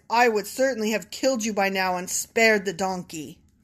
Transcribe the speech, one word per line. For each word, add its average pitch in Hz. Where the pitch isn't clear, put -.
I 240
would 208
certainly 226
have 202
killed 262
you 220
by 196
now 190
and 180
spared 220
the 196
donkey. 175